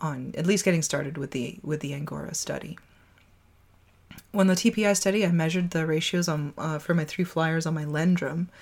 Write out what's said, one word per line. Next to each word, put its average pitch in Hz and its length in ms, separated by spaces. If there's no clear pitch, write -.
on 131 360
at 170 100
least 196 180
getting 170 180
started 147 360
with 139 140
the, 127 320
with 151 160
the 143 120
Angora 143 420
study. - 440
When 196 160
the 185 80
T 220 160
P 214 160
I 202 60
study, 196 340
I 175 60
measured 170 380
the 160 160
ratios 165 420
on, 151 280
uh, 156 220
for 170 160
my 170 100
three 175 200
flyers 160 420
on 160 80
my 151 100
Lendrum, 160 640